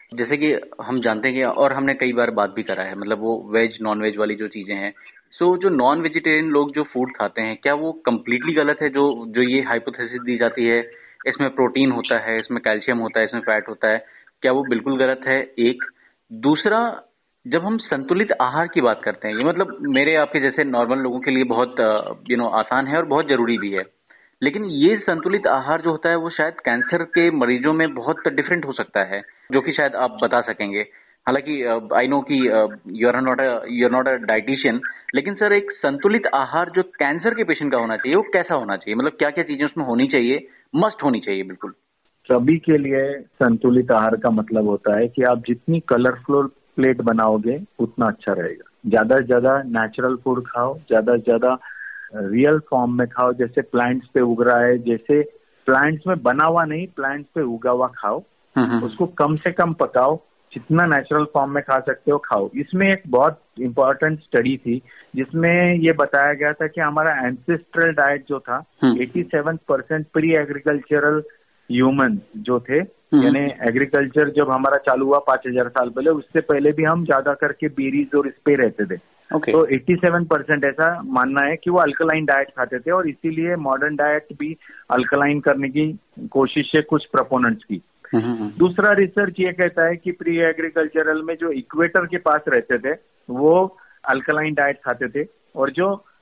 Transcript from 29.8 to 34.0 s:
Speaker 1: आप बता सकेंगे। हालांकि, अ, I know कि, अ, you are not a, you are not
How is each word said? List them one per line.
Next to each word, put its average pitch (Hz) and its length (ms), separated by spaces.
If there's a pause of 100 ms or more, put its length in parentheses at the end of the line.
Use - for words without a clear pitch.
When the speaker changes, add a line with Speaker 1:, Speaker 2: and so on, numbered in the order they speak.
Speaker 1:
आप 120 300
बता 123 160
सकेंगे। 104 400 (480)
हालांकि, 143 340
अ, 117 140
I 113 320
know 139 200
कि, 131 200
अ, 107 180 (220)
you 117 240
are 131 140
not 127 140
a, 127 140
you 120 340
are 123 100
not 131 100